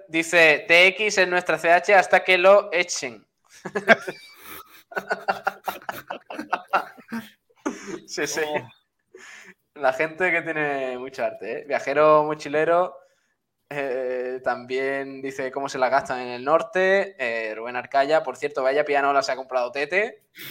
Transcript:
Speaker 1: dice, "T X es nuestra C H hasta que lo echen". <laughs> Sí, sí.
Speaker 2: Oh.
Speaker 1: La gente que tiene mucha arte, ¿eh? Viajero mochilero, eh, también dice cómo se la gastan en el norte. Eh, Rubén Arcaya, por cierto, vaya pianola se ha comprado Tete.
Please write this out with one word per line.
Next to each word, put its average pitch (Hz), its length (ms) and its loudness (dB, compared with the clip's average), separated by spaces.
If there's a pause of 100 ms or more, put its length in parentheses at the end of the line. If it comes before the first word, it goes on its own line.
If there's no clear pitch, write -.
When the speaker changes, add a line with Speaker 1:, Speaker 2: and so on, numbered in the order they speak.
Speaker 1:
dice, 165 580 4
"T 175 220 8
X 202 300 0
es 185 100 4
nuestra 180 300 0
C 170 120 0
H 175 240 4
hasta 185 300 6
que 185 140 4
lo 190 340 6
echen". 139 540 -6 (380)
<laughs> - 1600 -4 (2750)
Sí, 151 200 -6
sí. 165 200 -6
Speaker 2:
Oh. 139 220 -6 (1040)
Speaker 1:
La 143 180 0
gente 160 400 -2
que 165 100 -2
tiene 143 560 -4
mucha 127 280 -8
arte, 110 340 -8
¿eh? - 80 -18
Viajero 151 560 4
mochilero, 156 720 0 (760)
eh, 127 720 -6
también 135 800 -4
dice 135 300 -8
cómo 139 160 -6
se 139 100 -8
la 127 100 2
gastan 131 320 0
en 123 80 -8
el 123 160 -10
norte. 185 760 2
Eh, 113 360 -4
Rubén 117 220 -10
Arcaya, 139 480 2
por 123 120 -8
cierto, 143 260 -6
vaya 139 220 2
pianola 139 380 2
se 143 100 -4
ha 127 40 -4
comprado 127 340 -4
Tete. 175 540 -4 (260)